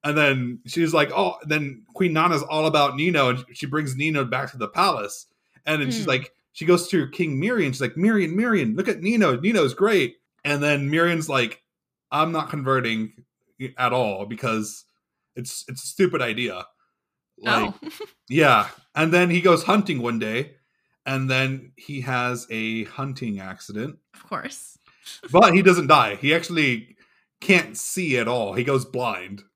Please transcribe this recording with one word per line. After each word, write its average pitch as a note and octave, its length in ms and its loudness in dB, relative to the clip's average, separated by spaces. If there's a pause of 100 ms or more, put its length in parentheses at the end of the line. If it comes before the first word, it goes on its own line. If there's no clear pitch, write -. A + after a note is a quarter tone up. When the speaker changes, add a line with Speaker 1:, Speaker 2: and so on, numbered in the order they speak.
Speaker 1:
And D3 160 -2
then B2+ 480 0
she's E3 260 0
like, D3 220 2
"Oh," F#3 220 0 (100)
then D3 380 -4 (100)
Queen F3+ 180 2
Nana's D#3 300 2
all D#3 240 0
about C#3+ 300 2
Nino, D3+ 340 2
and B2+ 220 -4
she - 140 -10
brings C#3 280 -4
Nino D3 300 -2
back B2+ 260 -4
to B2+ 80 -18
the G#2+ 80 -4
palace. C#3+ 600 -2 (380)
And D3+ 160 0
then C3+ 120 -2
she's A2+ 140 -4
Speaker 2:
Mm. - 20 -2
Speaker 1:
like, C3 240 -2 (220)
she D#3+ 100 -10
goes F3 240 4
to D3 220 0
King D3+ 300 -2
Mirian. G3+ 280 0
She's C3 120 -6
like, B2 140 -2
"Mirian, F#3 400 2
Mirian, F#3+ 420 2
look F#3+ 120 -2
at - 120 -2
Nino. F#3 380 2
Nino's E3 360 2
great." F#3+ 420 0 (280)
And C#3+ 160 0
then C#3+ 300 0
Mirian's D#3+ 380 2
like, B2 340 -2 (480)
"I'm D#3 220 0
not D#3 180 -4
converting B2 600 -2 (640)
at B2 160 0
all G#2 340 -2
because A2 580 -6 (520)
it's, - 320 -12
it's C3 160 -14
a - 20 -10
stupid F3 340 0
idea." A2 440 -4 (760)
Like, G#3 320 0 (120)
Speaker 2:
Oh. D#4+ 40 -12 (180)
<laughs> - 220 -20
Speaker 1:
yeah. B2+ 380 6 (300)
And D#3+ 180 2
then F3 160 4
he E3+ 100 2
goes F3 220 6
hunting F#3 400 2
one A#2 160 -2
day, A2 380 -4 (500)
and C3 240 -2
then C3 460 -2
he C#3+ 240 -12
has B2 500 -4
a A2 360 -6
hunting C3 520 -8
accident. G#2 600 -12 (140)
Speaker 2:
Of - 160 -20
course. - 480 -14 (540)
Speaker 1:
But F3 240 6
he F#3+ 80 4
doesn't F3 240 6
die. B2 300 4
He D3 180 0
actually D3+ 640 -2 (440)
can't F3 360 2
see D3+ 420 -2
at A2+ 80 0
all. A2+ 280 -2
He B2 100 -2
goes C3+ 200 0
blind. G2+ 600 -8 (120)